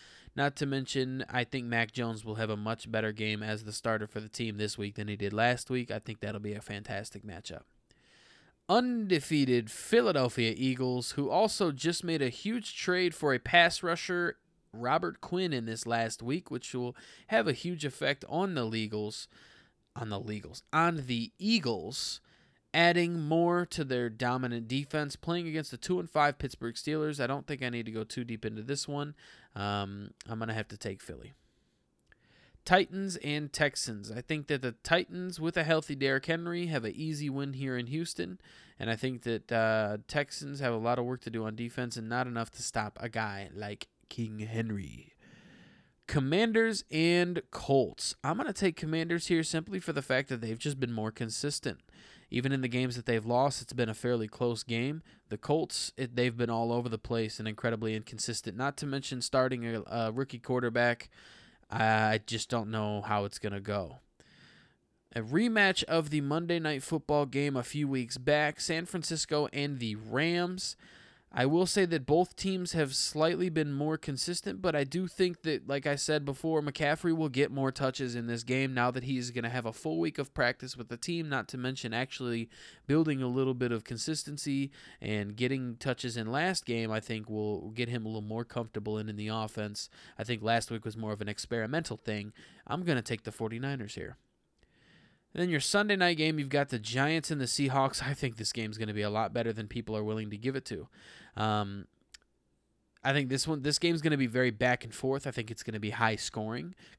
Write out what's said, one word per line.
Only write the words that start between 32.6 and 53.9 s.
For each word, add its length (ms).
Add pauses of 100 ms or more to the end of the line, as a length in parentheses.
Titans 520
and 360
Texans. 580
I 100
think 260
that 160
the 100 (100)
Titans, 560
with 180
a 80
healthy 300
Derrick 320
Henry, 400
have 180
an 100
easy 340
win 240
here 240
in 100
Houston. 540 (380)
And 120
I 60
think 260
that, 300
uh, 460 (100)
Texans 520
have 120
a 60
lot 200
of 60
work 180
to 80
do 140
on 120
defense 400
and 120
not 180
enough 260
to 100
stop 380
a 80
guy 460
like 340 (200)
King 320
Henry. 720 (920)
Commanders 840
and 500 (100)
Colts. 720
I'm 140
gonna 160
take 240
Commanders 520
here 140
simply 360
for 140
the 100
fact 260
that 120
they've 180
just 220
been 120
more 180
consistent. 720 (500)
Even 220
in 100
the 60
games 280
that 100
they've 180
lost, 380
it's 100
been 160
a 60